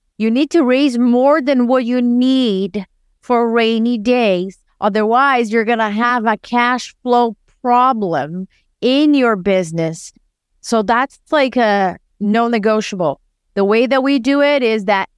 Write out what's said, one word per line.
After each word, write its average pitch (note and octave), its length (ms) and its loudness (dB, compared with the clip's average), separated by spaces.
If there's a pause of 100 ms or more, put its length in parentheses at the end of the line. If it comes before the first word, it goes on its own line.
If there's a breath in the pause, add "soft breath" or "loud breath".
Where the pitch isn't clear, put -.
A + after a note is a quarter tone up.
(200)
You A3 100 0
need C4+ 220 0
to E4+ 120 4
raise B3+ 360 2
more B3+ 420 2
than B3+ 240 0
what B3+ 200 0
you B3 140 -2
need A#3+ 840 0 (360)
for A#3+ 280 0
rainy A3+ 480 0
days. G3+ 600 -2 (200)
Otherwise, A3+ 720 0
you're A3+ 140 0
gonna A3 240 -2
have A#3 360 -2
a G#3+ 120 0
cash A#3+ 640 -4
flow A#3+ 340 0 (280)
problem G3 840 0 (340)
in C#4+ 340 2
your A#3+ 200 2
business. E3 800 -4 (480)
So A3 220 -2
that's A#3+ 360 -2 (120)
like C4+ 260 0
a G3+ 400 0 (220)
non-negotiable. G#3+ 1040 -2 (340)
The G3 100 0
way A3+ 220 2
that C4 160 0
we C#4 160 0
do C#4 220 0
it C#4+ 200 2
is A3 240 -2
that G3 320 -2